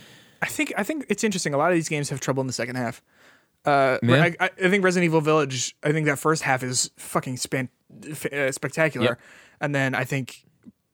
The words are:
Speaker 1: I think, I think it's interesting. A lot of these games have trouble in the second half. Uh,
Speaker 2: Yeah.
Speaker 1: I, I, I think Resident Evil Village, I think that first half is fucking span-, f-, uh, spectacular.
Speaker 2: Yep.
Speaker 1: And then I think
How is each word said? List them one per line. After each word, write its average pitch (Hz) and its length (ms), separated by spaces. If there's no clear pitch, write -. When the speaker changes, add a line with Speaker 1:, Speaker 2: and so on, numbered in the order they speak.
Speaker 1:
I - 40
think, - 300
I 196 60
think 302 260
it's - 140
interesting. 185 320
A 139 40
lot 165 120
of 180 60
these 165 120
games 147 200
have 139 120
trouble 135 200
in 131 60
the 123 60
second 123 240
half. 117 260
Uh, 139 380
Speaker 2:
Yeah. 127 220
Speaker 1:
I, 170 160
I, 185 100
I 180 60
think 196 120
Resident 185 220
Evil 160 160
Village, 143 600
I 151 100
think 156 140
that 143 120
first 156 240
half 131 200
is 127 340
fucking 135 400
span-, 131 320
f-, 151 180
uh, 139 260
spectacular. 143 560
Speaker 2:
Yep. 120 120
Speaker 1:
And 147 140
then 135 200
I 127 100
think 131 400